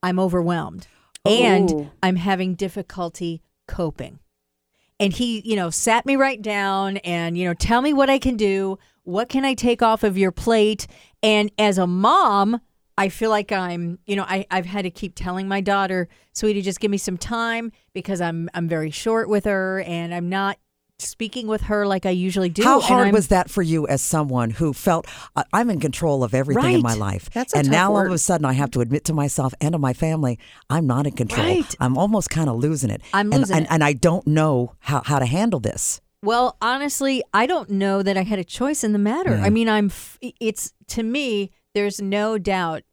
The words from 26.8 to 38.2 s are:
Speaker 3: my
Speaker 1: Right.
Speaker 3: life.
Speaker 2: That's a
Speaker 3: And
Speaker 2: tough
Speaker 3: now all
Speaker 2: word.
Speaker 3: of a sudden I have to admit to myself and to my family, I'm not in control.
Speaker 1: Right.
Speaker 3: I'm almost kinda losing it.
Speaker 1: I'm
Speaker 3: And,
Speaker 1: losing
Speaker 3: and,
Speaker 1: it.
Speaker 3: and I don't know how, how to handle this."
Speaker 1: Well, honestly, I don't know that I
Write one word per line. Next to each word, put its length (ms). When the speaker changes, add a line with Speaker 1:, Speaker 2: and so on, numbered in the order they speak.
Speaker 3:
my 80
Speaker 1:
Right. 80
Speaker 3:
life. 340
Speaker 2:
That's 220
a 40
Speaker 3:
And 80
Speaker 2:
tough 60
Speaker 3:
now 180
all 40
Speaker 2:
word. 140
Speaker 3:
of 60
a 40
sudden 260
I 100
have 180
to 80
admit 240
to 100
myself 460
and 140
to 40
my 140
family, 480
I'm 200
not 180
in 60
control. 340
Speaker 1:
Right. 320
Speaker 3:
I'm 180
almost 340
kinda 220
losing 380
it. 100
Speaker 1:
I'm 180
Speaker 3:
And, 100
Speaker 1:
losing 160
Speaker 3:
and, 80
Speaker 1:
it. 60
Speaker 3:
and 120
I 80
don't 340
know 540
how, 240
how 160
to 60
handle 340
this." 400
Speaker 1:
Well, 360
honestly, 600
I 140
don't 240
know 320
that 140
I 80